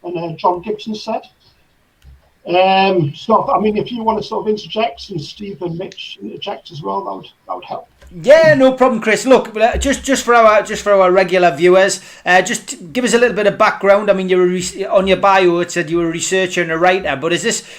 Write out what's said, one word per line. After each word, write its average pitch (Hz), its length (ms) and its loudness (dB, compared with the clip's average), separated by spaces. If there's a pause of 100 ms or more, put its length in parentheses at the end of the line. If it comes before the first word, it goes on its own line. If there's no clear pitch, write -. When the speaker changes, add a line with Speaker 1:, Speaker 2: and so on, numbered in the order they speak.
Speaker 1:
and, 175 120 -10
uh, 165 220 -8
John 180 240 -2
Gibson 214 320 -8
said. 220 300 -8 (1200)
Um, 185 720 2
so, 214 360 -2
I - 80 0
mean, 208 160 0
if - 160 -6
you 226 120 -8
wanna 220 180 -2
sort 208 240 -8
of 214 40 -2
interject, 214 600 -6
and 180 100 -8
Steve 185 440 -14
and 170 160 -8
Mitch - 420 -14
interject - 480 -12
as 160 140 -16
well, 98 200 -6
that 98 120 -10
would, - 160 -18 (160)
that 92 80 -8
would - 100 -16
help. - 240 -14 (260)
Speaker 2:
Yeah, 302 380 6
no 262 200 4
problem, 254 280 0
Chris. 208 240 -2
Look, 247 320 2
uh, 220 200 2
just, 269 260 -4
just 254 200 -2
for 240 120 2
our, 220 260 6
just - 220 -8
for 202 100 2
our 185 180 4
regular 180 440 2
viewers, 185 440 4 (260)
uh, 180 180 4
just 196 500 -8
give 247 120 -2
us 214 100 2
a - 20 4
little 233 180 2
bit 202 120 0
of 202 100 0
background. 202 540 2
I - 20 6
mean, 190 160 -2
you're 185 140 4
a 180 40 4
re-, 180 380 -4
on 190 220 0
your 185 100 2
bio, 190 420 2
it 175 120 -4
said 165 180 -4
you 170 80 -2
were 170 120 -2
a - 20 -6
researcher 180 500 -2
and 165 100 -4
a 160 60 -4
writer, 180 420 0
but 165 140 -2
is 165 80 -4
this, 220 260 -6 (120)